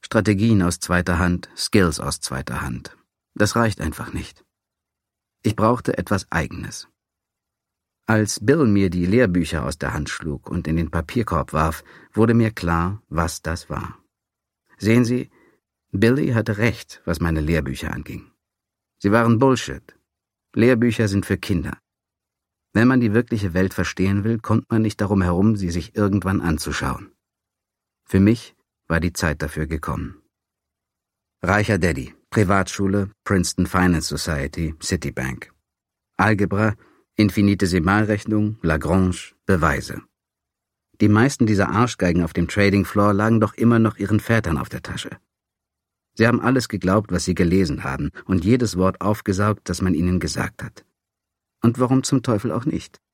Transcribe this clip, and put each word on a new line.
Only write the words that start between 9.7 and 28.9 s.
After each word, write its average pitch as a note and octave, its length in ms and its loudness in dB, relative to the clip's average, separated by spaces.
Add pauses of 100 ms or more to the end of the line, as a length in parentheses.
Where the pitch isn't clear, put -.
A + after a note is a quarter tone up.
der B1 160 -4
Hand D2 160 -6
schlug - 380 -10
und E2+ 200 -4
in D#2+ 80 0
den E2 140 -2
Papierkorb E2+ 600 -4
warf, D#2 300 -2 (300)
wurde A2+ 220 4
mir A2+ 180 2
klar, F2 560 -2
was E2 340 -2
das E2+ 260 -6
war. - 300 -10 (800)
Sehen A#2 260 4
Sie, B2 240 -4 (640)
Billy B2 380 2
hatte A2 300 0
recht, A#2 460 -4
was D#2+ 160 -4
meine D#2+ 200 0
Lehrbücher D2 520 -2
anging. - 380 -12 (680)
Sie G2+ 120 0
waren A#2 300 4
Bullshit. B2+ 560 -2 (580)
Lehrbücher A#2 540 2
sind G2 180 -2
für F#2+ 120 -2
Kinder. D2+ 400 -4 (960)
Wenn A2+ 120 4
man C3 140 4
die A2 120 0
wirkliche G#2+ 420 -2
Welt F#2+ 200 0
verstehen F#2+ 480 -2
will, A2+ 160 -2
kommt A2 320 -2
man A2+ 120 2
nicht G#2+ 180 -2
darum G2 220 2
herum, F#2+ 340 2
sie F#2 140 -4
sich E2+ 260 -6
irgendwann G2 440 0
anzuschauen. D2 720 -4 (920)
Für F#2+ 160 -6
mich A2 340 0 (340)
war E2 120 0